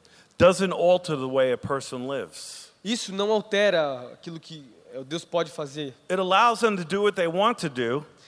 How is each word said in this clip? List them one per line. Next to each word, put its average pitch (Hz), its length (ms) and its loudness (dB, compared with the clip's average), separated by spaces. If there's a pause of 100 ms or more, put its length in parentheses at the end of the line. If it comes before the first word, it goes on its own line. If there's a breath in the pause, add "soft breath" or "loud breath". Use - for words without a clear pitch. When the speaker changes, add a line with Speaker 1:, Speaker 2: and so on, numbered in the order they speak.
(380 soft breath)
Speaker 1:
doesn't 180 360 6
alter 175 420 2
the 131 160 -4
way 131 220 4
a 117 40 0
person 135 420 -6 (120)
lives. - 580 -10 (140)
Speaker 2:
Isso 220 300 -6
não 202 180 -2
altera 170 840 0
aquilo 165 280 -16
que, 156 240 -18 (280)
é, 127 120 -12
Deus 165 180 -8
pode 165 280 -2
fazer. 143 420 -10 (160)
Speaker 1:
It 185 100 0
allows 208 400 4
them 226 160 2
to 180 80 -4
do 190 200 -2
what 202 120 2
they 175 120 0
want 202 320 0
to 165 100 -4
do 127 360 -2 (220 soft breath)